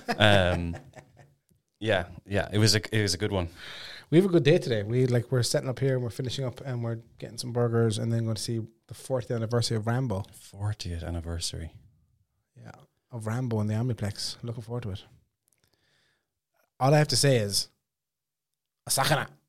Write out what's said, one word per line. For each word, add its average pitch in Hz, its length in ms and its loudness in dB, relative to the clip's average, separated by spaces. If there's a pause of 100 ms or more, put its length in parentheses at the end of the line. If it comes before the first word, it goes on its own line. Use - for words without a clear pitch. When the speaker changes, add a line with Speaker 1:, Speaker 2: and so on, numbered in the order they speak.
(180)
Speaker 1:
Um, 90 580 4 (1040)
yeah, 98 260 2 (200)
yeah. 95 260 0
It 104 80 2
was 107 160 6
a, 110 200 -2
it 107 60 2
was 95 120 0
a - 40 -4
good 101 140 -2
one. 90 180 -2 (600)
Speaker 2:
We 147 80 6
have 185 80 8
a 190 40 2
good 170 140 4
day 151 140 6
today. 117 260 -2
We, 123 220 2
like, 120 280 0
we're 123 100 2
setting 135 260 -2
up 127 100 -6
here, 135 160 0
and 127 60 -2
we're 120 80 -6
finishing 131 360 -6
up, - 200 -8
and 123 160 -6
we're 117 180 -4 (200)
getting 120 180 -14
some 123 140 -8
burgers, 117 460 2
and 117 140 -2
then 113 120 0
going 110 140 -2
to - 40 -8
see 117 200 -4 (260)
the 117 60 -18
fortieth - 380 -4
anniversary 117 440 0
of 107 100 -2
Rambo. 117 380 0 (100)
Speaker 1:
Fortieth 98 680 -6
anniversary. 82 680 -6 (840)
Speaker 2:
Yeah, 113 160 -20 (400)
of 110 160 -8
Rambo 113 320 -2
in 107 80 0
the 107 60 0
Omniplex. 110 720 -4
Looking 120 200 -10
forward 117 200 -8
to 104 80 -8
it. 98 120 -10 (1800)
All 135 140 6
I 151 60 8
have 147 100 4
to 120 80 2
say 139 200 4
is, 101 300 0 (1200)
"Asakana." 135 380 2 (220)